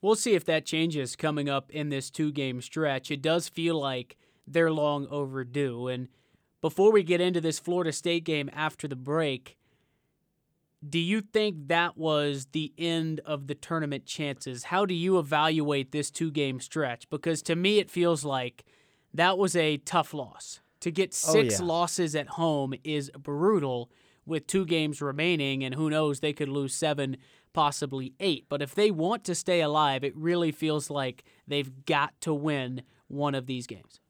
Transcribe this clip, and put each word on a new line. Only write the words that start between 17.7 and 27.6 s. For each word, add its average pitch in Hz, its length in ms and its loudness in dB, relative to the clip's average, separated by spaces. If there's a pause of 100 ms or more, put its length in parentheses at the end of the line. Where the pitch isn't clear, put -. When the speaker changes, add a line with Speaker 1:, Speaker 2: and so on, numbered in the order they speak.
Speaker 1:
it 196 100 2
feels 170 360 2
like 131 400 -4 (500)
that 180 240 4
was 190 160 2
a 156 220 4
tough - 360 0
loss. - 480 -12 (200)
To 175 100 -4
get 185 200 0
Speaker 2:
Oh, - 220 0
Speaker 1:
six 214 280 4
Speaker 2:
yeah. 180 60 -2
Speaker 1:
losses 170 500 0
at 143 140 -4
home 147 520 0
is 147 340 -4
brutal 143 760 0 (340)
with 156 220 -4
two 196 160 2
games 156 360 0
remaining, 143 640 0
and 131 140 -6
who 156 120 0
knows, 151 300 2
they 151 140 -2
could 143 160 -4
lose 135 260 -2
seven, 143 420 -2 (360)
possibly 139 680 -2